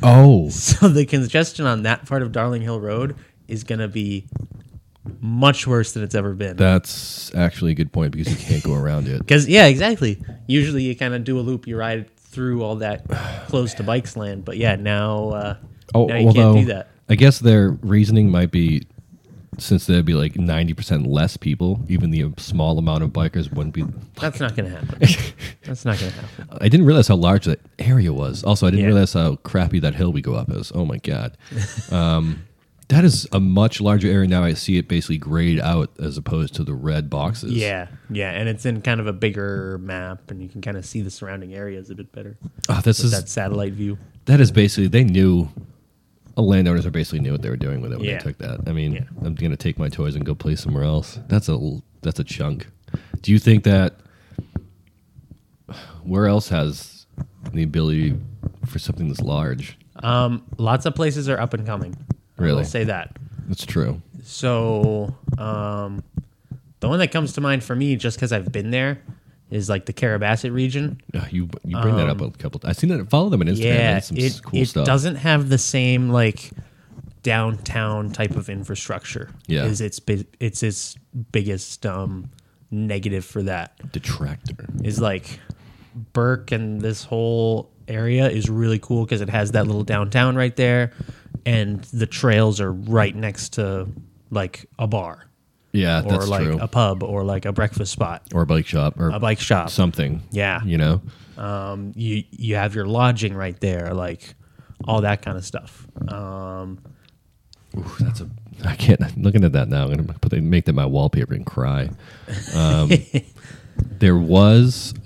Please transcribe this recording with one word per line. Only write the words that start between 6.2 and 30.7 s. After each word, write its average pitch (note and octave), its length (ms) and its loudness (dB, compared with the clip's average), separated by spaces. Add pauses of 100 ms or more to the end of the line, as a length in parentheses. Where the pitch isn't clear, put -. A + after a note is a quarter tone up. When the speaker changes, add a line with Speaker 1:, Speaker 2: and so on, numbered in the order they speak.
Speaker 2:
been. F#2+ 240 -6
Speaker 1:
That's - 760 0
actually F2 380 0
a D#2 40 -2
good D2+ 180 -2
point D#2 180 0
because D2+ 180 -6
you - 60 -2
can't - 260 -2
go C#2+ 120 -2
around D2 340 -2
it. C2 200 -4
Speaker 2:
<laughs> - 0 -
'Cause, C#3+ 200 6
yeah, F#3 200 10
exactly. C#3 540 2 (260)
Usually C#3 360 0
you B2+ 120 -4
kinda B2 240 -4
do B2+ 200 -2
a - 20 -2
loop, A#2 240 -6
you A#2 120 -8
ride A2+ 300 -4 (280)
through B2+ 260 -2
all A2 140 -4
that G#2+ 340 -6
Speaker 1:
<sighs> - 380 -8
Speaker 2:
closed B2 300 -2
to A2 60 -6
bikes A2+ 340 -2
land. G2+ 280 -10
But F#2 120 -8
yeah, A2 180 2
now, G#2 540 -2
uh, G#2 260 -6 (400)
Speaker 1:
Oh, A#2 120 6
Speaker 2:
now A#2 100 0
you A2+ 100 6
Speaker 1:
although A2 280 8
Speaker 2:
can't A2 120 6
do A2 60 -2
that. F#2+ 160 -10 (180)
Speaker 1:
I G#2+ 80 4
guess C3+ 240 8
their G#2+ 300 6
reasoning G#2 600 4
might F2 220 4
be, E2 320 2 (760)
since - 280 0
there'd F2 200 4
be, E2 100 2
like, D2+ 220 0
ninety E2+ 360 0
percent D2 340 -2
less D2 300 0
people, F2 500 -2
even F2+ 240 0
the D#2 140 0 (120)
small D#2 400 -2
amount D#2+ 260 0
of C#2+ 80 -2
bikers D#2+ 420 -2
wouldn't D2 200 -4
be D#2 120 -4 (340)
Speaker 2:
That's D#3 220 -6
not A#2+ 140 -4
gonna G2 140 -4
happen. - 300 -10
Speaker 1:
<laughs> - 640 2
Speaker 2:
That's C3 220 -10
not G#2+ 120 0
gonna F#2 140 -6
happen. - 360 -16 (120)
Speaker 1:
I G2+ 80 2
didn't D#3 180 8
realize C#3 220 8
how G2+ 80 6
large F#2 300 4
that - 160 0 (180)
area A2 320 4
was. C2+ 320 -4
Also, G2+ 240 4
I F2+ 40 6
didn't G2+ 100 4
Speaker 2:
Yeah. G2 60 2
Speaker 1:
realize G2+ 260 4
how E2 240 2
crappy F2 420 0
that D2 160 0
hill F2 160 0
we D2 100 -2
go C2 140 -4
up A#1 160 -4
is. G1+ 240 -8